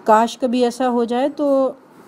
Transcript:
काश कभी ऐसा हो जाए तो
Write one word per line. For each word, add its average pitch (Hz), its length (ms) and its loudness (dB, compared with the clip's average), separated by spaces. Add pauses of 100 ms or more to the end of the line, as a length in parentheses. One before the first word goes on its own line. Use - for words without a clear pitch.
काश 226 300 4
कभी 247 260 -2
ऐसा 240 240 -2
हो 240 180 0
जाए 240 240 -2
तो 277 480 -2 (320)